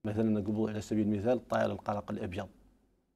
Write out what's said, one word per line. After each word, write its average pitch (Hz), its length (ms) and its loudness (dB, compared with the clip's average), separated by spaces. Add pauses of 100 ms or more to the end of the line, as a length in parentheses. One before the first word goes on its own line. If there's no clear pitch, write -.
مثلًا 107 180 0
نقول 107 480 2
على 107 100 -4
سبيل 107 260 2
المثال 107 420 0
طائر 110 240 2
القلق 104 380 -4
الأبيض 101 380 -6 (680)